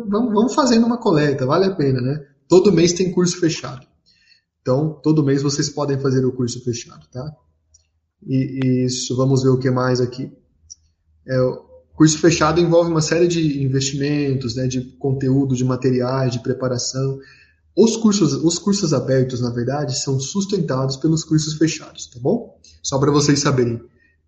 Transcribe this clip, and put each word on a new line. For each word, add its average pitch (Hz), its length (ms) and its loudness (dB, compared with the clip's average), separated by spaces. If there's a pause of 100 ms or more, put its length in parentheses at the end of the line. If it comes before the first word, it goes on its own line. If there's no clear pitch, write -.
vamos, 214 240 0
vamos 240 220 2
fazendo 233 320 4
uma 233 100 0
coleta, 147 480 2
vale 165 200 2
a 185 100 -2
pena, 131 260 0
né? 139 180 -2 (280)
Todo 190 240 6
mês 165 220 4
tem 180 180 -2
curso - 280 0
fechado. 151 460 -4 (760)
Então, 147 420 -2
todo 156 220 2
mês 135 180 0
vocês 143 260 -2
podem 139 300 -4
fazer 131 260 0
o 123 60 0
curso - 320 -4
fechado, - 480 -8
tá? 143 200 -12 (960)
E, 131 380 -2
e 127 220 2
isso, 123 320 -4
vamos 131 260 2
ver 131 60 4
o 127 80 4
que 131 120 0
mais 127 300 0
aqui. 127 320 -6 (960)
É, 131 140 -2
o 127 240 -2 (280)
curso 156 240 4
fechado 160 440 2
envolve 170 280 4
uma 160 120 0
série 165 260 2
de 156 340 0
investimentos, 135 920 -2
né, 127 100 -2
de 127 140 -2 (180)
conteúdo, 135 560 0
de 127 120 0
materiais, 127 680 0
de 117 80 -4
preparação. 135 800 -4 (560)
Os 220 220 4
cursos, 196 380 2
os 170 220 0
cursos 196 360 -2
abertos, 131 480 0
na 123 80 -2
verdade, 131 500 -4
são 135 180 -2
sustentados 139 760 -2
pelos 160 300 0
cursos 156 300 0
fechados, - 520 -4
tá - 140 -20
bom? 170 360 -4 (240)
Só - 160 -4
pra 143 140 2
vocês 147 300 2
saberem. 123 400 0 (460)